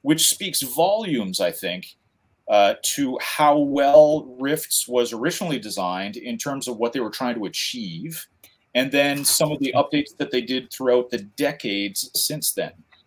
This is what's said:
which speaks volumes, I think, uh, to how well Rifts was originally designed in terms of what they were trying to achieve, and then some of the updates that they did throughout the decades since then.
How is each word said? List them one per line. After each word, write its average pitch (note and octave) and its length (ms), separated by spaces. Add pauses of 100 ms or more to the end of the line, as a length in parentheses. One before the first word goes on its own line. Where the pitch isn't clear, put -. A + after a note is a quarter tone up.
which D#3 280
speaks - 320
volumes, D3 800
I - 100
think, F2+ 440 (520)
uh, G#2 360
to C3 380
how D3 360
well C#3+ 680 (160)
Rifts C#3+ 480
was B2 240
originally C#3+ 480
designed G2 560
in A#2+ 220
terms C#3 300
of A#2+ 100
what A#2 160
they C#3 80
were A2 80
trying A#2+ 260
to A2 100
achieve, G2 800 (500)
and C3 160
then C#3+ 340
some D3+ 260
of C#3+ 80
the C3+ 160
updates C#3+ 420
that C#3+ 140
they B2+ 100
did A#2+ 300
throughout B2 380
the A#2 100 (180)
decades G#2 760
since - 380
then. E2+ 200 (360)